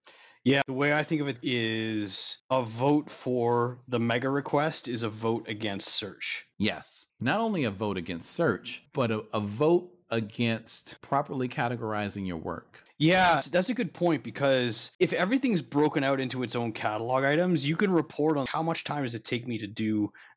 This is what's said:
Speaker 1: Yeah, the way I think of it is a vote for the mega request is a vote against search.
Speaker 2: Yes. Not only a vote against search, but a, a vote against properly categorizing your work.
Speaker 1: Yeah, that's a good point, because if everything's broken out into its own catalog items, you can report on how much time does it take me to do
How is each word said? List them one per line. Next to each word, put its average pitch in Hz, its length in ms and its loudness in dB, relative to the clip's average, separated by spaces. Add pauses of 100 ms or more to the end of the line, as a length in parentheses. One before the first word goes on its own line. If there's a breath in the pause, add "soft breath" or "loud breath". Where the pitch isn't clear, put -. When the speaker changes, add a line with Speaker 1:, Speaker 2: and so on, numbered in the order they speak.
(440 loud breath)
Speaker 1:
Yeah, 139 240 4
the 135 60 -4
way 143 200 2
I 151 80 2
think 147 200 0
of 139 40 -2
it 131 160 -4
is 110 960 0 (120)
a 131 120 2
vote 135 480 0
for 120 800 0
the 123 100 0
mega 117 320 2
request 143 560 0
is 120 160 -4
a 117 60 0
vote 113 400 -4
against 104 400 -4
search. - 580 -4 (100)
Speaker 2:
Yes. - 520 -4 (100)
Not 147 220 0
only 208 240 0
a 107 80 0
vote 98 240 -2
against 85 340 -6
search, - 540 -2 (100)
but 120 160 2
a, 110 140 -2 (100)
a 110 60 0
vote 151 500 2 (180)
against 113 920 -4
properly 139 480 -2
categorizing 107 800 -2
your 87 80 -4
work. - 480 -10 (140 soft breath)
Speaker 1:
Yeah, 170 440 6 (100)
that's 185 160 2
a 247 60 0
good 170 180 -4
point, 165 320 2
because 127 760 2
if 175 140 4
everything's 208 480 2
broken 147 420 2
out 135 160 2
into 127 240 -2
its 120 140 -2
own 117 160 0
catalog 117 520 0
items, 151 440 4
you 160 80 2
can 202 160 2
report 151 460 2
on 131 80 0
how 156 160 -2
much 160 220 -2
time 147 180 -4
does 120 120 -4
it 113 80 -6
take 120 240 -4
me 120 120 -4
to 107 80 -8
do 107 440 0 (260 loud breath)